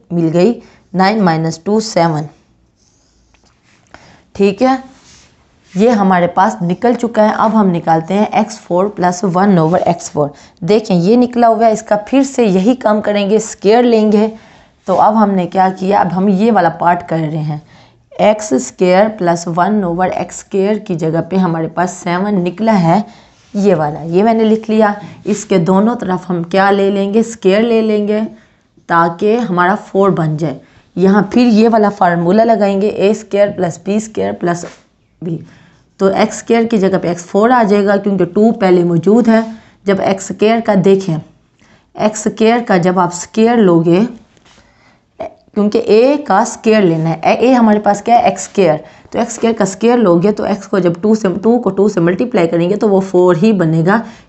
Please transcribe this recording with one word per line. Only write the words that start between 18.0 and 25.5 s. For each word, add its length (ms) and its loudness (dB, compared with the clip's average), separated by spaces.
एक्स 320 0
स्क्वायर 460 2
प्लस 400 -4
वन 340 0
ओवर 260 -2
एक्स 300 -8
स्क्वायर 400 -2
की 180 -6
जगह 240 -2
पे 160 -4
हमारे 320 0
पास 240 -4
सेवन 480 -2
निकला 320 -2
है, 300 2
ये 220 2
वाला, 260 -4
ये 220 0
मैंने 200 2
लिख 260 0
लिया। 260 0
इसके 340 -2